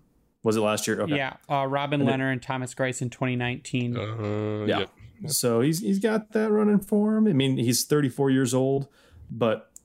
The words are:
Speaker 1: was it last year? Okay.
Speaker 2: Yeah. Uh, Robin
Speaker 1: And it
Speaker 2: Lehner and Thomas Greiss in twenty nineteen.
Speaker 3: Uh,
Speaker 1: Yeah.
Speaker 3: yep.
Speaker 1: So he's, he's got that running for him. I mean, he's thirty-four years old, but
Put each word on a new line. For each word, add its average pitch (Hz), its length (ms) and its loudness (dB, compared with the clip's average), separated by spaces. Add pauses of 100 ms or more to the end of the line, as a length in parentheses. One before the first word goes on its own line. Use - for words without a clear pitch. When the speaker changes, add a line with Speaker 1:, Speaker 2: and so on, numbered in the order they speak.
(420)
Speaker 1:
was 110 140 2
it 110 40 2
last 107 260 0
year? 107 140 0
Okay. 147 160 -2
Speaker 2:
Yeah. 131 200 -4 (120)
Uh, 139 180 0
Robin 143 360 0
Speaker 1:
And 139 80 4
it - 20 4
Speaker 2:
Lehner 135 180 0
and 127 120 -2
Thomas 127 320 -6
Greiss 127 260 -2
in 123 80 -2
twenty 127 260 -2
nineteen. 120 640 -2
Speaker 3:
Uh, 107 680 -4
Speaker 1:
Yeah. 92 140 0
Speaker 3:
yep. 95 100 -4 (380)
Speaker 1:
So 120 340 0
he's, 160 180 0
he's 196 200 0
got 220 320 -2
that 214 200 0
running 208 280 4
for 214 360 0
him. 220 100 4
I 208 60 4
mean, 135 240 2
he's 156 300 2
thirty-four 139 440 2
years 131 220 2
old, 135 360 0 (420)
but 113 340 0 (200)